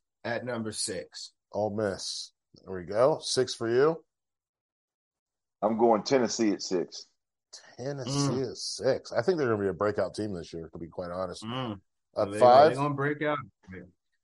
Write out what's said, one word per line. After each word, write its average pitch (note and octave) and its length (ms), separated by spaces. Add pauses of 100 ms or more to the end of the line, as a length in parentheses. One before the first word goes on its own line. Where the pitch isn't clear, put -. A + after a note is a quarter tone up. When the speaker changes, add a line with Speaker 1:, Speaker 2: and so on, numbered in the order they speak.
(240)
Speaker 1:
at A#2 220
number A2+ 260
six. - 600 (200)
Speaker 2:
Ole G#2 240
Miss. - 560 (320)
There F#2+ 100
we F2+ 100
go. A#2 380
Six - 320
for A#2 140
you. C#3+ 340 (1600)
Speaker 3:
I'm A2 160
going A2+ 240
Tennessee A2+ 500
at F2 100
six. - 440 (720)
Speaker 2:
Tennessee C3 340 (200)
Speaker 1:
Mm. B2+ 200
Speaker 2:
at - 60
six. - 560
I G#2 100
think F#3 160
they're C3+ 120
gonna G#2 120
be G2 60
a F#2+ 60
breakout G2+ 400
team G#2+ 180
this E2+ 200
year, E2 200
to F2 60
be E2 100
quite F2 220
honest. F2+ 340
Speaker 1:
Mm. A#2 360 (360)
Speaker 2:
At G2+ 160
Speaker 1:
They, G#2 60
Speaker 2:
five? B2+ 320
Speaker 1:
they C3 60
gonna C#3+ 180
break C#3+ 280
out. D3+ 160 (840)